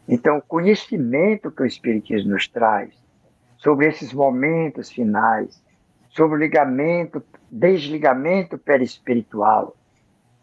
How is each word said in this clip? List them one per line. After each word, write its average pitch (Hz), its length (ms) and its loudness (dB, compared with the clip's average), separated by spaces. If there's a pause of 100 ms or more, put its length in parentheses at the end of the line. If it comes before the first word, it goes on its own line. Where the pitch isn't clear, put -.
Então, 147 300 0
o 139 40 -8
conhecimento 170 1080 0
que - 120 -6
o 131 40 0
Espiritismo 107 640 -4
nos 95 180 -2
traz 110 460 -2 (640)
sobre 147 280 2
esses 151 240 -4
momentos 139 800 -2
finais, 110 720 0 (460)
sobre 156 300 0
o - 20 0
ligamento, 151 800 0 (280)
desligamento 151 1080 0
perispiritual, 113 1200 0 (680)